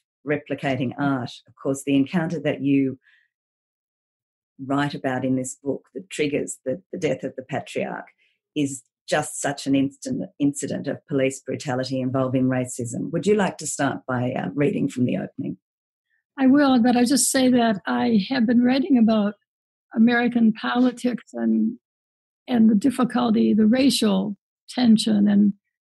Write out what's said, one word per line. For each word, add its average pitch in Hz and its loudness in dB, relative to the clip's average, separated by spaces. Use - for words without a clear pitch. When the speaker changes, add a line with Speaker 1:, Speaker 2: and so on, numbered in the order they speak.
Speaker 1:
replicating 139 -4
art, 139 -4
of - -20
course, 135 -4
the 139 2
encounter 160 -2
that 143 -4
you 139 0
write 143 -2
about 127 -6
in 131 0
this 127 -6
book 139 -6
that - -16
triggers 143 -6
the, 131 -8
the - -8
death 151 -4
of 131 -10
the 127 -14
patriarch 123 -8
is 139 -4
just 151 -4
such - -6
an 139 2
instant 135 -4
incident - -4
of - -8
police 135 -2
brutality 131 -6
involving 127 -2
racism. 127 -4
Would 151 -4
you 208 4
like 196 -2
to 151 -10
start - -4
by, 123 -2
uh, 139 -4
reading - -2
from 123 -2
the - -2
opening? - -8
Speaker 2:
I 262 2
will, 262 6
but 240 4
I'll 247 2
just 254 2
say 262 2
that 233 2
I 240 0
have 262 0
been 240 4
writing 262 2
about 214 4
American 240 4
politics 247 -2
and, 226 0
and 226 4
the 226 4
difficulty, 240 2
the 214 4
racial 214 2
tension 220 4
and 202 4